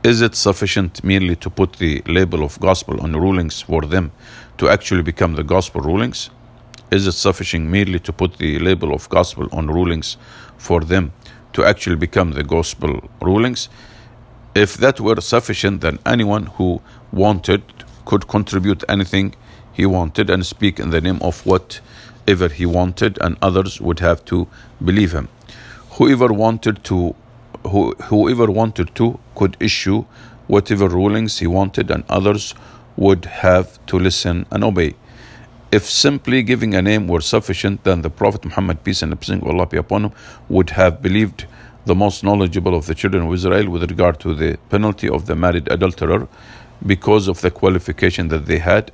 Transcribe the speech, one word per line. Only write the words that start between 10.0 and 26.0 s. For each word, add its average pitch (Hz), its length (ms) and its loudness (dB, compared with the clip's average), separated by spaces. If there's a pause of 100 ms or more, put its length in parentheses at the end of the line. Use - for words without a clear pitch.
for 87 220 0
them 82 320 0 (420)
to - 100 2
actually 98 320 2
become 87 360 0
the 71 120 -4
gospel 78 640 -4 (120)
rulings? 113 480 0 (840)
If 104 220 2
that 131 240 2
were 110 200 2
sufficient, 101 600 -2
then 82 260 -2
anyone 107 400 0 (100)
who 90 240 -2 (300)
wanted 98 520 2 (420)
could - 240 0
contribute 98 600 -2
anything 98 460 -2 (380)
he 92 140 0
wanted 92 440 0
and 92 140 0
speak - 360 -2
in 80 100 -4
the 80 100 0
name 90 200 0
of - 260 -4
whatever - 1000 -2
he 87 180 -4
wanted, 90 540 0
and 85 200 -2
others 95 400 0
would 85 200 -4
have 85 240 2
to 87 240 -2 (360)
believe 90 280 2
him. 71 160 -6 (640)
Whoever 127 420 4